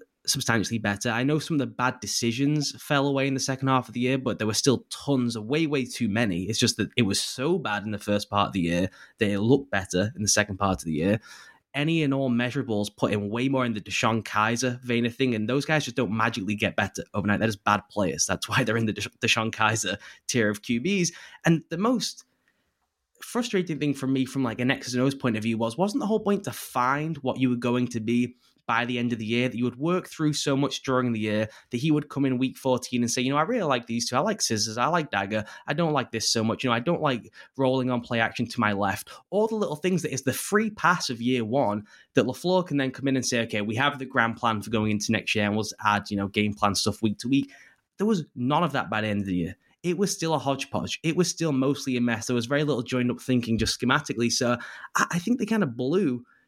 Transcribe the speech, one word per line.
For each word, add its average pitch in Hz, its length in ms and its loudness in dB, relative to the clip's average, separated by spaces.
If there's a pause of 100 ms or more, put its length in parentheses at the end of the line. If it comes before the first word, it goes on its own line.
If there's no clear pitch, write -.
(260)
substantially 117 540 0
better. 101 320 0
I 113 100 0
know 147 160 2
some 151 160 -2
of 147 60 2
the 123 80 0
bad 123 320 -2
decisions 139 720 0 (100)
fell 143 240 2
away 139 220 2
in 135 80 0
the 131 40 -2
second 131 280 -2
half 131 220 2
of 107 40 -14
the 120 60 -4
year, 127 180 2
but 127 220 -2
there 107 80 0
were 107 80 0
still - 340 2
tons, 123 460 -2
of 107 100 -8
way, 151 220 0
way 139 180 0
too 117 240 -2
many. 98 360 0
It's 107 120 -2
just - 200 2
that 101 200 0
it 123 60 6
was 98 180 0
so 165 380 -2
bad 104 240 -4
in 107 80 -6
the 101 80 -6
first 104 320 -2
part 101 160 2
of - 60 -6
the 98 80 0
year 87 280 2 (300)
that 104 100 2
it 101 100 0
looked 131 300 4
better 98 460 0
in 104 80 -6
the 104 40 -2
second 104 300 2
part 95 240 0
of - 40 -10
the 82 80 -2
year. 95 260 2 (560)
Any 160 260 0
and 139 140 2
all 135 160 2
measurables 117 560 0 (100)
put 104 160 2
him 104 160 0
way 120 180 0
more 135 160 2
in 120 100 0
the 104 60 -4
Deshaun 110 460 0
Kaiser 120 580 0
vein 120 220 0
of 117 100 -2
thing, 127 200 2
and 107 120 -2
those 139 180 0
guys 156 200 0
just 120 100 -8
don't 110 160 0
magically 110 440 0
get 104 200 0
better 98 280 -2 (100)
overnight. 101 260 2
They're 107 80 2
just 107 160 -4
bad 104 180 4 (100)
players. 85 340 -2
That's - 240 -4
why 123 140 2
they're 110 120 0
in 113 120 0
the 104 60 0
Desha-, 101 180 -8 (100)
Deshaun 113 320 0
Kaiser 107 460 0 (260)
tier 110 240 2
of 104 140 -4
Q 117 180 0
Bs. 180 300 2 (340)
And 165 240 4
the 165 80 -6
most 214 480 -2 (960)
frustrating 185 560 -2
thing 143 160 0
for 139 140 -4
me 135 180 2
from, 135 180 -2
like, 113 160 -2
an 123 120 2
X's 123 240 -2
and 123 80 2
O's 139 100 2
point 123 240 -2
of 104 60 -4
view 113 160 0
was, 113 180 -2
wasn't 208 240 0
the 208 60 -2
whole 214 140 2
point 202 240 0
to 127 60 -6
find 143 640 -2
what 127 220 -2
you 127 120 4
were 120 40 0
going 123 340 0
to 120 100 -4
be 120 360 0 (300)
by 120 200 0
the 120 140 -2
end 120 120 0
of 120 60 -2
the 110 80 -6
year, 120 240 0
that 113 80 -8
you 120 60 0
would 120 160 -2
work 175 280 0
through 151 240 0
so 139 240 0
much 139 280 -2
during 127 280 2
the 113 80 -2
year 107 300 0 (220)
that 123 60 -2
he 143 120 0
would 147 180 2
come 139 160 -2
in 131 140 2
week 131 180 0
fourteen 123 460 0
and 117 80 2
say, 131 100 -2
"You 127 120 0
know, 143 60 0
I 151 40 2
really 214 220 0
like 131 240 0
these 117 200 -2
two. 120 80 -4
I 127 40 2
like 208 240 0
Scissors. 110 340 -2
I 123 80 2
like 160 240 2
Dagger. 104 340 -2 (220)
I 143 80 -2
don't 160 180 0
like 131 200 0
this 110 180 -2
so 110 140 2
much. 110 200 0
You 127 60 2
know, 117 60 4
I 117 40 2
don't 156 220 0
like 131 320 -2 (240)
rolling 131 320 2
on 123 120 0
play 120 180 -2
action 113 260 0
to 117 140 -8
my 107 140 4
left." 98 360 -2 (220)
All 208 160 2
the 226 80 -2
little 196 200 -2
things 180 280 0
that 123 100 -4
is 131 80 -4
the - 120 0
free 214 360 2
pass 175 400 2
of 117 100 -6
year 120 240 0
one 107 440 0 (260)
that 113 140 4
LaFleur 180 400 0
can 143 100 -2
then 135 140 0
come 131 160 -4
in 135 80 2
and 127 100 0
say, 120 200 0
"Okay, 110 160 -2
we 107 120 -2
have 143 240 0
the 131 80 -8
grand 113 300 0
plan 110 260 0
for 107 80 -10
going 107 220 2
into 104 200 0
next - 220 0
year, 104 120 2
and 104 100 2
we'll 110 80 0
just 107 100 -8 (100)
add, 104 280 2
you 101 60 -4
know, 98 100 -2
game 104 260 0
plan 101 220 0
stuff - 260 -2
week 107 160 0
to 117 100 -8
week." 139 220 2 (480)
There 196 80 0
was 202 200 2 (100)
none 135 260 0
of 151 120 0
that 120 140 -2
by 107 140 -2
the 110 60 0
end 101 140 0
of 98 40 -2
the 95 100 -2
year. 87 200 -2 (260)
It 170 160 -2
was 196 160 0
still 165 220 0
a - 20 2
hodgepodge. - 640 -2
It 160 140 -2
was 175 120 4
still 160 260 0
mostly 135 440 0
a 120 40 2
mess. 117 260 0
There 127 80 0
was 117 100 0
very 143 180 0
little 127 200 0
joined 123 260 0
up 123 100 -2
thinking 117 380 2
just 107 240 0
schematically. 120 500 2
So 120 280 0 (360)
I, - 180 2
I 170 40 2
think 240 220 0
they 208 80 -2
kind 220 160 2
of 123 120 -4
blew 131 480 0 (240)